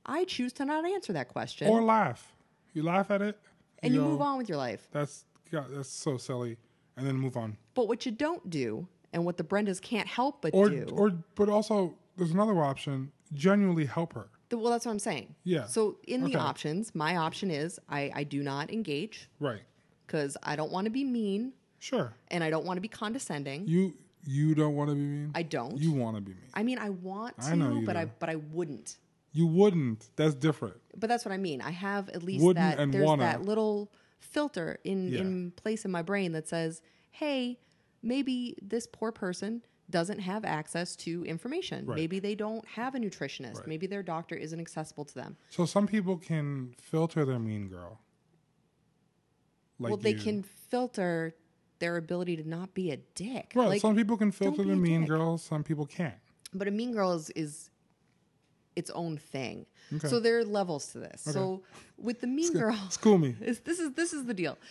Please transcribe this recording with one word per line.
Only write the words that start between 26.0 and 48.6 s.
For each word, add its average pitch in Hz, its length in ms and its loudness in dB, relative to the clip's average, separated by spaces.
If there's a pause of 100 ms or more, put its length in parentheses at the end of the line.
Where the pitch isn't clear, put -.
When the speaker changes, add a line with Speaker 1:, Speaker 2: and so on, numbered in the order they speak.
Speaker 2:
be 98 100 -10
mean. 92 220 -20
Speaker 1:
I 202 80 -2
mean, 247 160 0
I 208 100 -6
want 190 540 -8
to, 135 60 -4
Speaker 2:
I 165 60 2
know 127 260 4
you 113 40 0
Speaker 1:
but 175 140 0
I, 165 80 -2
Speaker 2:
do. 113 120 -8
Speaker 1:
but 160 120 -4
I 160 60 -2
wouldn't. 151 600 -6 (380)
Speaker 2:
You 165 120 6
wouldn't. 160 720 6
That's 151 180 4
different. 131 420 0 (200)
Speaker 1:
But 214 140 -4
that's 240 160 0
what 196 60 -4
I 190 60 -4
mean. 160 220 -4
I 123 100 -6
have 196 400 -4
at 170 120 -8
least 170 220 0
Speaker 2:
Wouldn't 180 200 8 (120)
Speaker 1:
that, 143 60 2
Speaker 2:
and 139 120 2
Speaker 1:
there's 139 100 4
Speaker 2:
wanna. 151 200 6
Speaker 1:
that 165 180 2
little 208 500 0 (280)
filter 269 640 -4
in, 190 240 -2
Speaker 2:
Yeah. 180 120 0
Speaker 1:
in 185 300 -2
place 214 340 -4
in 196 60 -4
my 175 120 -2
brain 190 300 0
that 160 160 -4
says, 165 320 -2 (300)
"Hey, 254 480 -4 (460)
maybe 247 560 -2
this 220 260 -4
poor - 260 -6
person 202 500 -6 (260)
doesn't 180 300 0
have 202 260 -4
access 165 520 -4
to 170 280 -6
information. 240 600 -6
Speaker 2:
Right. 120 100 -2
Speaker 1:
Maybe 165 220 -2
they 202 160 -2
don't 214 320 -6
have 254 280 -6
a 269 40 -4
nutritionist. 139 600 -6
Speaker 2:
Right. - 100 -12
Speaker 1:
Maybe 160 180 -6
their 202 160 -6
doctor 170 340 -6
isn't 160 240 -8
accessible 156 460 -10
to - 80 -20
them." - 220 -12 (120)
Speaker 2:
So - 160 0
some 202 220 4
people 190 320 0
can 143 600 -4
filter 160 460 0
their 131 140 0
mean 107 300 -2
girl. 90 320 -14 (1800)